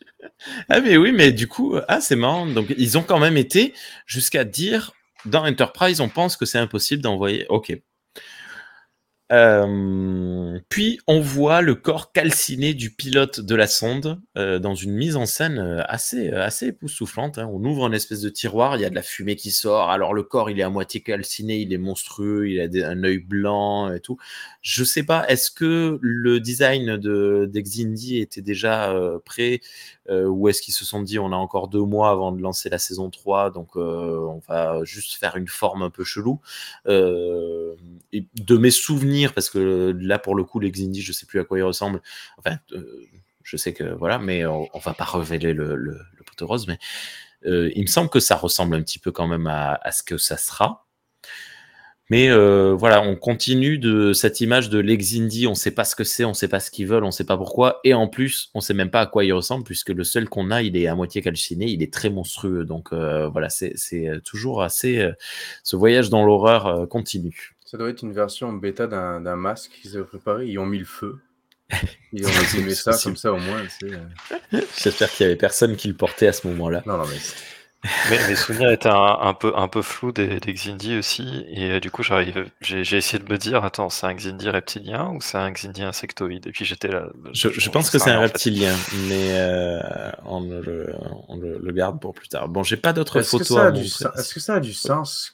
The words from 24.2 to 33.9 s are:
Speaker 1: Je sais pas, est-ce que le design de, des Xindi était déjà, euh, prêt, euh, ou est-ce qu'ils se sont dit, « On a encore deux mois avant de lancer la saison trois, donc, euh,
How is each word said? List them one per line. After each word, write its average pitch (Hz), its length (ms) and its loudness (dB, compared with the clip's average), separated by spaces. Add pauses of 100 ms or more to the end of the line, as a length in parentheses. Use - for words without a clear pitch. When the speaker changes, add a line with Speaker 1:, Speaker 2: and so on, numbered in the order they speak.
Speaker 1:
Je - 200 -2
sais 147 220 0
pas, 160 240 0
est-ce 131 240 2
que 160 480 0
le 120 400 2
design 123 560 0
de, 101 520 2
des 104 140 -4
Xindi 110 560 -4
était 107 240 -6
déjà, 104 480 0
euh, 90 340 -2
prêt, 120 360 -2 (480)
euh, 95 180 0
ou 95 220 2
est-ce 98 120 2
qu'ils - 140 -8
se - 100 -4
sont 104 180 -6
dit, « 101 180 -4
On 98 120 -2
a 92 40 -2
encore 95 320 -4
deux 104 160 2
mois 104 260 2
avant 95 220 0
de 92 100 -6
lancer 92 260 -4
la 90 100 -2
saison 92 320 -6
trois, 98 420 0
donc, 87 240 -14
euh, 85 420 -4 (100)